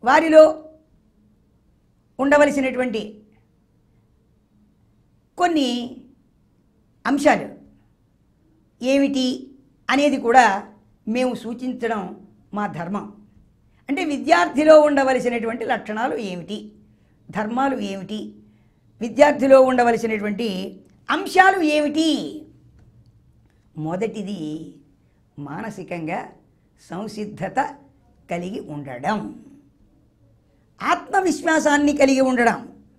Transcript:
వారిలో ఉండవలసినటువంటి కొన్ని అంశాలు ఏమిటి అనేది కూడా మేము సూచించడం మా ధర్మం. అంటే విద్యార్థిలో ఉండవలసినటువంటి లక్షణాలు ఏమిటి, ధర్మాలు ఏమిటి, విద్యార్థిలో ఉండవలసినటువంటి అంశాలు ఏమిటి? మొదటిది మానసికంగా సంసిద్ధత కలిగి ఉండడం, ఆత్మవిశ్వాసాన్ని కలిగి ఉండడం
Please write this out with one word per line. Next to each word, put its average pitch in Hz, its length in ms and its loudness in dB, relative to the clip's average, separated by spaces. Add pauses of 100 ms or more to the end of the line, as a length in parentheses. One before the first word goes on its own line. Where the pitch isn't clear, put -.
వారిలో 311 380 8 (1800)
ఉండవలసినటువంటి 262 840 2 (2250)
కొన్ని 320 300 2 (1400)
అంశాలు 254 420 2 (1300)
ఏమిటి 269 460 0 (600)
అనేది 269 380 2
కూడా 240 200 8 (600)
మేము 247 260 -2 (100)
సూచించడం 233 600 -6 (540)
మా 208 80 -4 (140)
ధర్మం. 175 280 -8 (840)
అంటే 285 140 -4 (100)
విద్యార్థిలో 311 600 4 (140)
ఉండవలసినటువంటి 240 840 -2
లక్షణాలు 220 440 -6 (140)
ఏమిటి, 180 280 -10 (680)
ధర్మాలు 240 480 -4 (140)
ఏమిటి, 196 300 -10 (800)
విద్యార్థిలో 269 580 4 (120)
ఉండవలసినటువంటి 226 800 0 (600)
అంశాలు 370 520 2 (160)
ఏమిటి? 302 320 0 (1700)
మొదటిది 190 640 -8 (1000)
మానసికంగా 175 800 -10 (720)
సంసిద్ధత 202 680 -8 (680)
కలిగి 175 320 -8 (140)
ఉండడం, 147 440 -6 (1600)
ఆత్మవిశ్వాసాన్ని 302 1200 0
కలిగి 269 280 4
ఉండడం 233 320 0 (380)